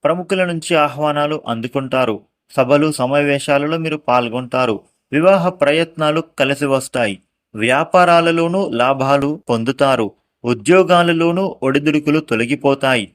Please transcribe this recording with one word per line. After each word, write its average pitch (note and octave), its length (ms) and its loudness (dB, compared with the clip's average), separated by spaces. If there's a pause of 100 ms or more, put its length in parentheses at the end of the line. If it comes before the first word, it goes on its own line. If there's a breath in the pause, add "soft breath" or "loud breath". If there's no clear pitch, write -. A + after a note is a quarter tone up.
ప్రముఖుల F3+ 400 -2
నుంచి E3+ 300 -6
ఆహ్వానాలు D3 640 0 (100)
అందుకుంటారు. B2 680 -4 (360)
సభలు, C#3 400 0
సమావేశాలలో C#3+ 840 -2
మీరు D#3 200 -6 (100)
పాల్గొంటారు. B2 680 -2 (360)
వివాహ F3 360 2
ప్రయత్నాలు D#3 720 0 (160)
కలిసి C#3 300 -2
వస్తాయి. B2+ 500 -2 (380)
వ్యాపారాలలోనూ E3 1040 2 (120)
లాభాలు C3+ 580 0 (180)
పొందుతారు. B2 580 0 (380)
ఉద్యోగాలలోనూ E3+ 1000 2 (180)
ఒడిదుడుకులు D3 580 0
తొలగిపోతాయి. C3 840 0 (100)